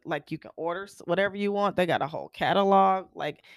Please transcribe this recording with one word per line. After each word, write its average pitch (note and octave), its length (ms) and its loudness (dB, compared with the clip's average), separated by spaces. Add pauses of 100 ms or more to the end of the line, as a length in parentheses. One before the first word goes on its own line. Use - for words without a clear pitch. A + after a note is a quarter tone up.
like, D3+ 260 -8
you D#3+ 60 -6
can - 180 -20
order E3+ 300 -6
s-, - 200 -20
whatever F#3+ 320 0
you G3+ 140 -2
want. G3+ 240 -2
They F#3 100 2
got D#3 160 0
a C#3 60 -2
whole D3+ 220 -10
catalog. F#3+ 840 2
Like, D3+ 300 -8 (140)